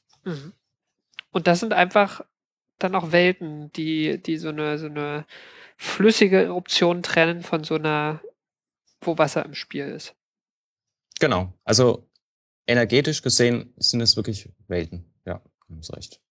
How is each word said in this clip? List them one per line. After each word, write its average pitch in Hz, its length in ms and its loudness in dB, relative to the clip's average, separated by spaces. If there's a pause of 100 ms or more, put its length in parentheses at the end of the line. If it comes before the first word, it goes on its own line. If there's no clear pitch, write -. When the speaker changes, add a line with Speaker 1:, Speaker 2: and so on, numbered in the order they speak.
(240)
Speaker 1:
Mhm. 156 300 -10 (800)
Und 180 160 0
das 175 120 4
sind 220 140 -2
einfach 190 500 2 (560)
dann 185 160 -2
auch 165 160 -2
Welten, 170 640 0
die, 156 480 -2
die 160 160 -4
so 160 120 -8
eine, 151 280 -4
so 156 80 -8
eine 147 400 -8 (520)
flüssige 196 680 4
Eruption 175 600 0
trennen 170 380 2
von 160 240 -4
so 160 100 -2
einer, 151 460 -2 (800)
wo 160 160 -2
Wasser 156 280 2
im 151 100 -18
Spiel - 320 -10
ist. - 280 -14 (1040)
Speaker 2:
Genau. 92 340 0 (120)
Also 117 420 2 (600)
energetisch 123 540 2
gesehen 120 560 0
sind - 240 0
es 113 140 2
wirklich 107 340 -6 (180)
Welten. 87 380 -6 (200)
Ja, 90 160 -10 (280)
haben 80 140 -16
Sie - 100 -14
recht. - 260 -18 (120)